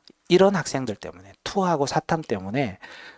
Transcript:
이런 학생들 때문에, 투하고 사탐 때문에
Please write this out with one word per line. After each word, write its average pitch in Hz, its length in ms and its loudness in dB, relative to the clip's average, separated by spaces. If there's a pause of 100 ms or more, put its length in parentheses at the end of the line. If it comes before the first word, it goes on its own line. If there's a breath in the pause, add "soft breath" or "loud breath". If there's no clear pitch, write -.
(320)
이런 190 240 6
학생들 131 400 -4
때문에, 95 380 -16 (100)
투하고 170 440 0
사탐 - 340 0
때문에 104 560 -4 (400 loud breath)